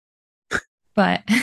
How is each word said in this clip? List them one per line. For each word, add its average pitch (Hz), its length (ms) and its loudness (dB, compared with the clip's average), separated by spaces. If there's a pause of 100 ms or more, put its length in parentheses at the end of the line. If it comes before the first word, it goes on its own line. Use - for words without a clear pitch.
(960)
But 180 260 0 (220)